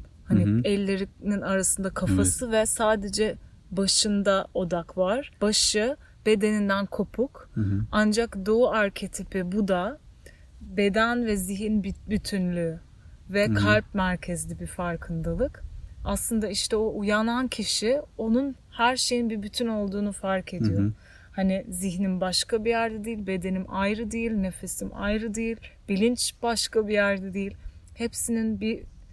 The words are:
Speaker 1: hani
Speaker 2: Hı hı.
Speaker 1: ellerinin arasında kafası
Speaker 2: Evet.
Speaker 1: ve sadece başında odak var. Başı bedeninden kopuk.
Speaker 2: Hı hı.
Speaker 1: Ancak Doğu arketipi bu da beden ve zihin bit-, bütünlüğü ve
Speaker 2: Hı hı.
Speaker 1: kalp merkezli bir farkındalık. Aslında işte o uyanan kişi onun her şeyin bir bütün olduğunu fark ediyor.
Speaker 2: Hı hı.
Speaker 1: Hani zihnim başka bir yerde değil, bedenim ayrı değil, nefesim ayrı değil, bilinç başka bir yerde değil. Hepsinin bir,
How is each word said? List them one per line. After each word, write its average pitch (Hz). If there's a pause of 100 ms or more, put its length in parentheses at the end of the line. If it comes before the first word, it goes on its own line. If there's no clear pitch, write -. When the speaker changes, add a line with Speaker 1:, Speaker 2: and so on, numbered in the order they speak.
(260)
Speaker 1:
hani 101
Speaker 2:
Hı 101
hı. 113
Speaker 1:
ellerinin 196
arasında 190
kafası -
Speaker 2:
Evet. 226
Speaker 1:
ve 220
sadece 214 (360)
başında 196
odak 175
var. 202 (100)
Başı 214 (280)
bedeninden 208
kopuk. -
Speaker 2:
Hı 110
hı. 101 (100)
Speaker 1:
Ancak 214
Doğu 226
arketipi 196
bu 202
da 196 (640)
beden 214
ve 214
zihin 202
bit-, -
bütünlüğü 175 (500)
ve 202
Speaker 2:
Hı -
hı. -
Speaker 1:
kalp 208
merkezli 170
bir 170
farkındalık. 170 (420)
Aslında 208
işte 208
o 214
uyanan 220
kişi 226 (200)
onun 254 (160)
her 247
şeyin 240
bir 214
bütün 233
olduğunu 208
fark 190
ediyor. 107
Speaker 2:
Hı 101
hı. 107 (400)
Speaker 1:
Hani 190
zihnim 185
başka 214
bir 233
yerde 226
değil, 214
bedenim 185
ayrı 208
değil, 226
nefesim 190
ayrı 214
değil, 226 (320)
bilinç 220 (100)
başka 226
bir 208
yerde 196
değil. 196 (400)
Hepsinin 226
bir, 220 (300)